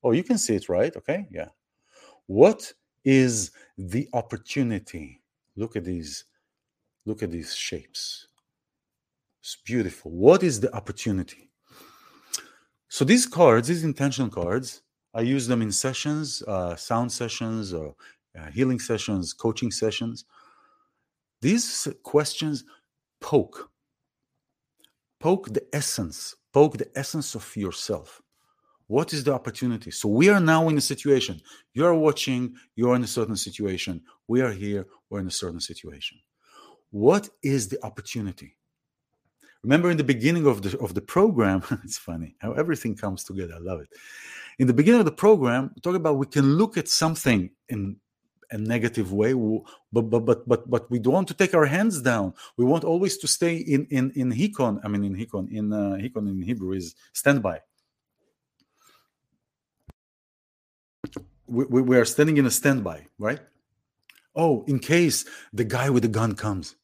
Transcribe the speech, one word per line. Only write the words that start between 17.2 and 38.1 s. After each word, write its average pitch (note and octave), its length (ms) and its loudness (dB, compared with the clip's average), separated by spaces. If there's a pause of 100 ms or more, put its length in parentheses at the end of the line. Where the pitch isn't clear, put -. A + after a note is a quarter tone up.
or, D#2 220 -8 (420)
uh, D#2 140 -16
healing B2+ 280 -2
sessions, G2+ 540 -4
coaching A2+ 380 -4
sessions. A2+ 540 -4 (1160)
These G#3 460 0 (160)
questions D3 600 -2 (560)
poke, - 500 -2 (1500)
poke F3+ 300 0
the - 180 -2
essence, - 640 -6 (160)
poke C#3+ 260 4
the G#2+ 200 -6
essence C#3 360 -8
of G#2+ 120 -12 (100)
yourself. - 680 -8 (680)
What D3 260 0
is D3 100 -6
the C#3 100 0
opportunity? A#2+ 560 -6
So - 200 -4
we B2 180 6
are G3+ 140 6
now D#3+ 260 4
in D#3 100 2
a C#3 40 2
situation. C3 600 0 (320)
You C#3 120 2
are F3 100 6
watching, C3+ 600 0 (200)
you're B2 220 2
in B2 80 -2
a A2 140 -6
certain G#2+ 180 -2
situation. F#2 640 -6 (260)
We A#2+ 140 2
are B2 100 0
here, G2+ 340 -6 (240)
we're G2+ 120 -6
in F#2+ 60 -6
a - 160 -8
certain E2 180 -8
situation. - 560 -14 (760)
What D3 380 2 (120)
is C3+ 280 -2
the - 160 -10
opportunity? - 720 -10 (1080)